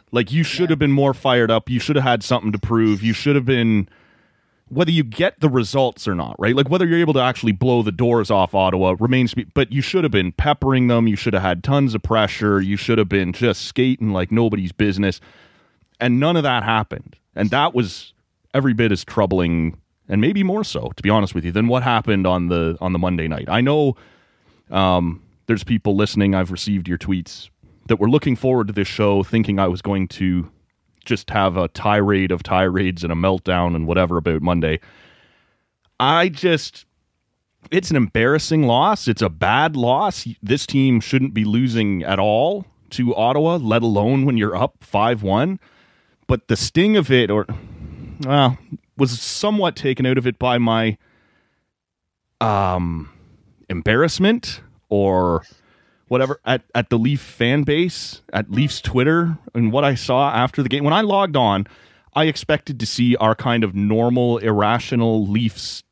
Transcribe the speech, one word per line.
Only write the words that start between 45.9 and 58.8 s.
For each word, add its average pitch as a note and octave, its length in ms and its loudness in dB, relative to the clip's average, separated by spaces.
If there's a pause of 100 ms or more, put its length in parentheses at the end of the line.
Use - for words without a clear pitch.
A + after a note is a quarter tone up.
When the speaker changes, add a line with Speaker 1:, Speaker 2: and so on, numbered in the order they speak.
Speaker 1:
But B2+ 220 -2
the G#2+ 80 2
sting G#3 400 2
of D3 120 0
it, B2 220 4
or, G#2+ 140 0 (800)
well, C3 320 4 (400)
was B2 240 0
somewhat G#3 560 -2
taken C3 280 -2
out B2+ 120 0
of B2 100 -2
it B2 100 -4
by B2 200 0
my, A2+ 400 0 (1400)
um, F2+ 680 -2 (600)
embarrassment D3+ 920 0 (280)
or F#2 540 2 (640)
whatever C3 380 -2
at, B2 180 -2 (100)
at A#2+ 160 -2
the A#2+ 80 2
Leaf C3 240 0
fan C3+ 420 -2
base, D#3+ 580 -4 (100)
at G#2 200 -4
Leafs C#3 300 -2